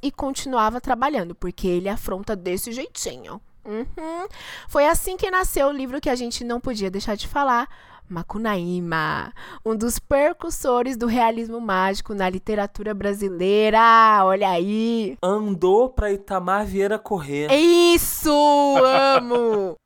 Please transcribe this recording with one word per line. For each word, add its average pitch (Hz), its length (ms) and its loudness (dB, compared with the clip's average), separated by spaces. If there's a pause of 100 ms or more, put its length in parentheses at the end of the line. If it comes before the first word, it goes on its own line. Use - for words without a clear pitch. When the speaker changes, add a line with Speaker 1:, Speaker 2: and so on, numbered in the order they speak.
Speaker 1:
e 277 80 -2
continuava 254 680 -2
trabalhando, 240 540 -2
porque 180 340 -6
ele 180 220 -2
afronta 202 460 -6
desse 185 360 -6
jeitinho. 160 680 -12 (240)
Uhum. 320 600 -8 (400)
Foi 294 180 2
assim 330 320 0
que 381 140 -4
nasceu 370 360 0
o 285 40 0
livro 269 280 -6
que 294 100 -4
a 262 40 2
gente 240 300 -6
não 240 160 -4
podia 208 320 -4
deixar 202 240 -4
de - 120 -10
falar, 269 400 0 (400)
Macunaíma, 175 1300 -4 (320)
um 220 100 -2
dos 226 220 -2
precursores 277 960 0
do 233 120 -2
realismo 226 520 0
mágico 196 540 -2
na 190 160 -2
literatura 208 640 -6
brasileira. 208 1300 4
Olha 190 260 4
aí. 208 720 -2
Speaker 2:
Andou 202 680 2
pra 208 220 -2
Itamar 196 560 -2
Vieira 196 320 0
correr. 147 520 -4
Speaker 1:
Isso, 339 800 4
amo. 262 1400 4 (100)